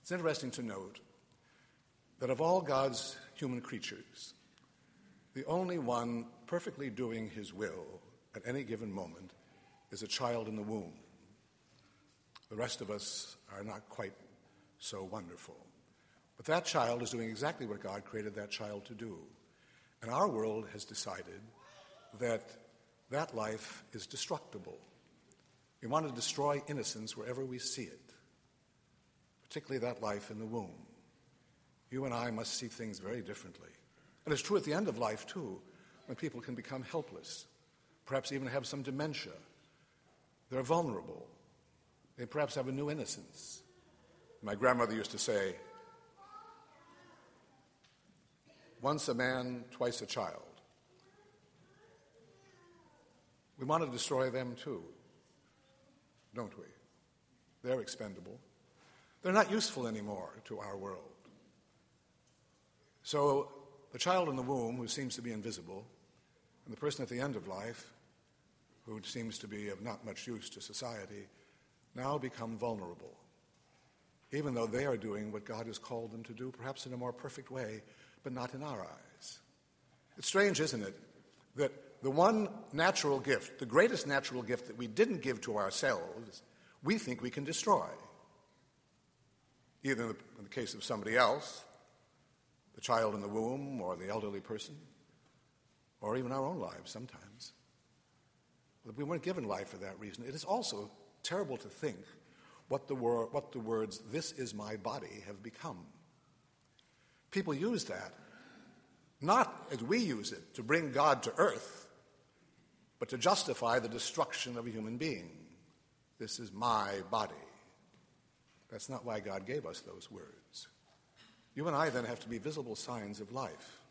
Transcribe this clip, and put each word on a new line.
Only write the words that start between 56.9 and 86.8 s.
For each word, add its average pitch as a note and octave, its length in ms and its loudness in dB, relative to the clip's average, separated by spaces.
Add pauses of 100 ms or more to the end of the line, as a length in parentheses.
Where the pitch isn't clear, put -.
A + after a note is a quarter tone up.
They're B2+ 180 2
expendable. G2 580 -8 (840)
They're F#3 100 2
not G3 180 8
useful F#3+ 380 2
anymore G#2 560 -4
to G#2 160 -6
our G2+ 160 -6
world. F#2+ 360 -8 (1900)
So C#3+ 500 4 (380)
the - 80 -10
child F3+ 300 4
in C3 80 0
the C3 60 0
womb B2 340 0
who A#2+ 100 -4
seems B2+ 300 -2
to A#2+ 60 -6
be A#2+ 100 -4
invisible G2+ 540 -6 (800)
and - 80 -12
the G#2+ 60 -12
person C#3+ 240 0
at B2 60 -4
the B2 120 -2
end C#3 140 0
of F#2+ 140 -6
life G2+ 440 -6 (920)
who G#2+ 180 -8
seems A2+ 360 -4
to A2 100 -8
be G#2 200 -4
of F#2+ 120 -6
not A2 240 -6
much G#2 240 -8
use A2+ 220 -6
to G2 100 -12
society G#2 680 -8 (640)
now C#3 240 0
become A#2 380 -4
vulnerable, G2+ 600 -4 (1120)
even C#3+ 240 -2
though A#2 120 4
they B2 200 2
are C3 100 4
doing G#2 360 -2
what G#2 120 -6
God A2+ 220 -6
has A2 120 -6
called A#2 340 -6
them A#2 120 -8
to A#2 100 -12
do, B2+ 180 -6
perhaps C3+ 340 -8
in B2+ 60 -8
a B2 40 -6
more B2 160 -2
perfect C3 380 -10
way, A2 320 -4 (400)
but C3+ 100 -6
not B2 220 -2
in C3+ 80 -6
our B2+ 220 -4
eyes. - 560 -14 (760)
It's - 120 0
strange, G3 320 6
isn't A#2+ 220 2
it, G2 120 -4 (640)
that C3+ 160 4 (300)
the C3+ 80 2
one G3 380 8 (240)
natural D#3 460 6
gift, B2+ 400 2
the C3+ 80 -2
greatest F3 400 8
natural C3+ 360 2
gift A#2 260 0
that A2 80 -8
we A#2+ 100 -4
didn't E3+ 360 4
give B2 180 0
to A2 160 0
ourselves, G2 840 0 (400)